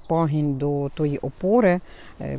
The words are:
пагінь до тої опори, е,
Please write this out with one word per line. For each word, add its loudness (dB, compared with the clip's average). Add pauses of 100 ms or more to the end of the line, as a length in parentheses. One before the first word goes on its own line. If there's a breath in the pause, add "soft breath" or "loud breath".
пагінь 0
до -2
тої -2
опори, 2 (420 loud breath)
е, -6